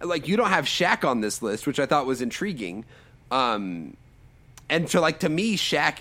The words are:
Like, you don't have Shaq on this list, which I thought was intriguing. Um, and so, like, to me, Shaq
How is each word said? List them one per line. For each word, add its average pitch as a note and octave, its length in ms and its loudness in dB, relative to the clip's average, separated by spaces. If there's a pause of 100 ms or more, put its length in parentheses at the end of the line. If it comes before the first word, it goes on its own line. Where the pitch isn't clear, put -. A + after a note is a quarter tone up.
Like, D#3+ 260 -2
you F#3 100 2
don't A3 120 4
have E3+ 160 4
Shaq G3 420 2
on B2 140 2
this G#2+ 200 -2
list, A2 260 -2
which C#3 120 -2
I C#3 60 2
thought D3 200 2
was B2+ 160 -2
intriguing. A#2 640 -4 (460)
Um, G2+ 680 -2 (720)
and D#3+ 200 0
so, F3+ 120 2
like, D#3+ 200 0
to F3+ 80 2
me, G3 280 0
Shaq D3+ 440 0